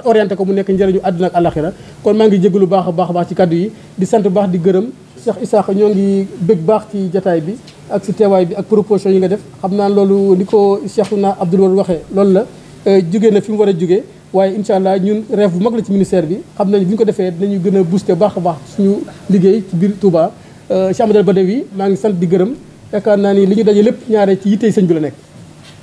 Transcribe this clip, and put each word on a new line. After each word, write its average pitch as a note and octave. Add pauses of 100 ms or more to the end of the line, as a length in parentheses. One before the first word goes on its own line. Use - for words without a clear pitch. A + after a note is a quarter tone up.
orienté G#3+
ko G3
mu G3
nekk G3
njëriñu F#3+
àdduna F3+
ak E3+
àllaxira. E3+ (300)
Kon G#3
maa A3
ngi G3
jégalu F#3+
baax F#3
a F3
baax F3+
a -
baax F3
ci F3
kàddu E3+
yi, G3 (280)
di F#3+
sant G#3+
baax G3
di F3+
gërëm. F#3+ (380)
Cheikh A#3+
Issakha, G#3
ñoo G#3
ngi G3 (140)
bëgg F3+
baax G#3+ (100)
ci F#3+
jataay F#3
bi F#3 (340)
ak G3+
ci G3+
teewaay G3
bi F#3
ak G3
proposition G#3
yi F#3+
nga F#3
def. G#3 (200)
Xam F#3+
naa G3+
loolu G3
ni G3
ko G3+
Cheikhouna G3
Abdoul F#3
Wadoud F#3+
waxee, F3+ (140)
loolu G3
la. G#3+ (400)
Euh, G3 (100)
jóge G#3+
na G3+
fi G3+
mu G#3+
war G#3
a G3
jóge, F3+ (280)
waaye F#3+
incha G#3
allah F#3+
ñun G#3+
rêve G3+
bu F3+
mag A#3
la A3
ci -
ministère F#3+
bi. D#3+ (200)
Xam G3
nañ G3+
bu F3
ñu A3
ko A3+
defee F#3+
dinañu G3
gën F#3+
a F#3+
booster F3+
baax G3
a F#3
baax E3+ (200)
suñu G3 (300)
liggéey F#3+
ci -
biir G3
Touba. F3 (400)
Euh, F#3+
Cheikh -
Amadou G#3+
Badawi, G3 (100)
maa F#3+
ngi F#3+
sant G#3+
di F3
gërëm. F#3+ (380)
Yaakaar G#3
naa G3+
ni G3+
li G3+
ñu A3+
daje G#3
lépp B3
ñaare G3
ci G3+
yittey G#3+
sëñ F#3
bi D#3
la D#3
nekk. D3+ (680)